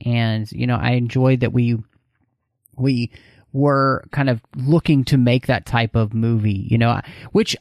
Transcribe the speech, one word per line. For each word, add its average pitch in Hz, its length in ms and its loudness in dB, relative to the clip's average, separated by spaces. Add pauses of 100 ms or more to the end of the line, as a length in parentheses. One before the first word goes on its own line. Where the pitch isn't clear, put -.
And, 113 480 -2
you 117 140 -4
know, 123 100 0
I 123 160 -2
enjoyed 123 480 2
that 120 120 -2
we, 117 240 0 (1000)
we 127 340 -2 (420)
were 135 600 0
kind 139 180 0
of 117 100 -2 (140)
looking 143 520 2
to 143 120 2
make 123 300 2
that 117 180 -2
type 117 300 -2
of 110 180 -2
movie, 110 560 0
you 117 80 2
know, 117 220 2 (320)
which - 280 0